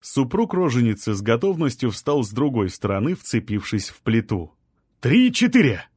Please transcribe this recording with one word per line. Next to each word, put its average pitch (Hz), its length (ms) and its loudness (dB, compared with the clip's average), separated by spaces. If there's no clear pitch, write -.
Супруг 160 540 -2
роженицы 120 600 0
с 98 80 -4
готовностью 127 680 0
встал 143 340 -2
с 104 60 -6
другой 113 400 0
стороны, 101 440 -2
вцепившись 107 760 -4
в - 120 -20
плиту. 110 500 -2
Три-четыре! 160 840 4